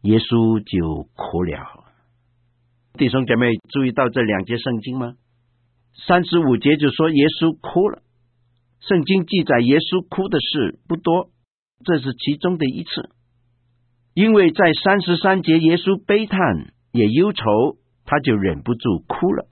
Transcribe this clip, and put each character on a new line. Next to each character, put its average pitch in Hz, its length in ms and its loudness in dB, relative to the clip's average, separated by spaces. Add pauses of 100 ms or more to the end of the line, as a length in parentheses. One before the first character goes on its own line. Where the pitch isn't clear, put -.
耶 107 160 4
稣 113 420 2
就 82 540 -4
哭 - 280 -6
了。 73 400 -10 (1080)
弟 131 160 0
兄 131 160 0
姐 120 100 2
妹， 120 140 2 (200)
注 139 140 -2
意 127 80 0
到 131 180 0
这 123 120 -2
两 101 240 0
节 117 120 -6
圣 117 220 -4
经 123 180 -10
吗？ 120 180 -8 (920)
三 180 160 2
十 170 160 0
五 135 160 2
节 147 220 2
就 147 140 2
说 160 180 0
耶 147 160 4 (160)
稣 160 180 0
哭 190 300 -2
了。 - 140 -12 (760)
圣 175 240 0
经 185 220 0
记 170 180 -2
载 127 160 2
耶 131 200 4
稣 180 280 -4
哭 190 220 -6
的 160 100 -2
事 - 480 -4
不 165 80 -4
多， 170 340 -2 (540)
这 165 160 0
是 127 140 -6
其 143 240 -4
中 180 200 -4
的 156 100 -2
一 131 160 -6
次。 - 260 -12 (1040)
因 214 200 4
为 185 180 6
在 170 220 2
三 196 280 0
十 175 160 0
三 190 240 0
节 160 180 2
耶 165 180 4
稣 190 280 -2
悲 214 200 0
叹 190 140 -4 (540)
也 117 140 2
忧 170 260 2
愁， - 100 -10 (640)
他 147 140 0
就 127 160 0
忍 92 260 -2
不 120 140 -4
住 110 320 -4
哭 - 260 -2
了。 - 180 -6